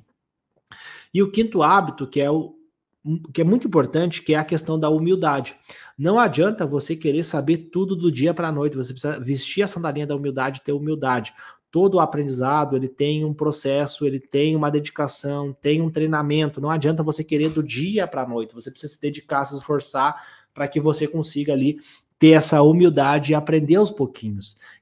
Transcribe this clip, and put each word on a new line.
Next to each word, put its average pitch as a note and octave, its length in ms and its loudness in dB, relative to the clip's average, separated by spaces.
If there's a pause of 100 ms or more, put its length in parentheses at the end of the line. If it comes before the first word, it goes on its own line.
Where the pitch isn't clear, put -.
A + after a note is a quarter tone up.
(1120)
E F#3+ 100 2
o G3 80 0
quinto G#3 320 0
hábito, D#3 440 2
que C#3+ 120 -6
é C#3+ 120 2
o, D#3 260 -2 (720)
que E3 120 0
é - 20 2
muito A3+ 220 4
importante, E3 560 0
que D#3 100 2
é D3+ 60 4
a D#3 60 0
questão D#3+ 360 -4
da D#3 80 0
humildade. D#3 680 0 (440)
Não F3+ 200 2
adianta F#3 460 2
você C#3+ 320 -4
querer D#3 260 0
saber D#3+ 480 -2
tudo F#3 240 -2
do E3+ 160 0
dia D3 220 2
pra E3 180 -4
noite, D3 260 -2
você B2+ 180 -6
precisa D3 260 -6
vestir C3 420 -4
a G3+ 40 -2
sandalinha D3+ 400 -6
da C#3+ 100 -4
humildade C3+ 440 -4
e - 40 -20
ter D3 80 -4
humildade. C#3+ 600 -2 (380)
Todo F#3+ 220 4
o F3+ 60 4
aprendizado, C#3+ 720 0
ele C3 140 0
tem D3+ 360 -2
um D#3 80 -2
processo, D3 720 -2
ele C3+ 140 0
tem D3+ 380 0
uma D3 160 0
dedicação, C#3+ 800 -4
tem D3 280 0
um D#3+ 80 0
treinamento. D3+ 720 0
Não C#3+ 80 -4
adianta D#3 320 0
você D#3 220 -4
querer D#3 280 0
do D#3 120 -2
dia E3 460 -4
pra C3 180 -6
noite, A#2 260 -6
você A#2+ 200 -16
precisa - 200 -14
se - 80 -20
dedicar, C#3+ 440 -4
se C#3 100 -8
esforçar C#3 640 -2 (320)
pra C#3+ 140 -6
que D3 140 -4
você D3+ 260 2
consiga D3+ 460 -4
ali C#3 260 0 (400)
ter D#3+ 120 10
essa D#3 300 6
humildade D3 680 6
e D#3 60 2
aprender D3+ 400 2
aos G#3 140 4
pouquinhos. A2 640 -6 (240)